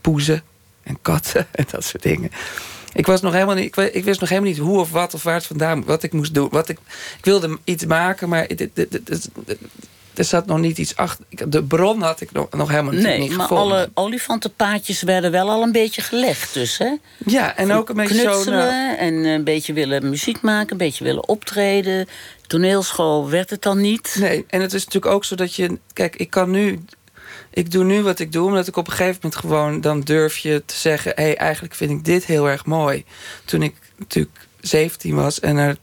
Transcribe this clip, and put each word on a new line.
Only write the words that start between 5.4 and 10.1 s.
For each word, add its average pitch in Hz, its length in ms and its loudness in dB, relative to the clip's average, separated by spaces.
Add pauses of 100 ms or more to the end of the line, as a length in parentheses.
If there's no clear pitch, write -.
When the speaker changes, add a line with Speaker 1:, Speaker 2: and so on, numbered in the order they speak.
Speaker 1:
vandaan... 156 380 -2
wat 156 200 0
ik 170 100 -6
moest 151 200 -2
doen. 143 180 2
Wat 156 180 0
ik, 160 80 -8 (400)
ik - 80 -12
wilde 185 220 4
m-, 156 160 -6
iets 170 220 -4
maken, 170 440 0
maar... 165 180 0
Dit, 165 100 -6
dit, - 180 -4
dit, - 300 -4
dit, - 240 -6 (160)
dit, - 120 -6 (560)